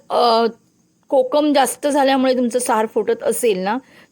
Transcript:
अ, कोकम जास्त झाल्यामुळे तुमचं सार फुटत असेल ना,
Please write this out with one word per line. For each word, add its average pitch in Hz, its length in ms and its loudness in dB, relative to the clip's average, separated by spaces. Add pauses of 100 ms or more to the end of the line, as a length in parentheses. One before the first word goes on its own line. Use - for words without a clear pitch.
अ, 233 360 2 (640)
कोकम 285 440 0
जास्त 277 340 0
झाल्यामुळे 269 460 2
तुमचं 247 260 -2
सार 220 260 0
फुटत 220 380 -4
असेल 220 340 0
ना, 196 200 -4 (340)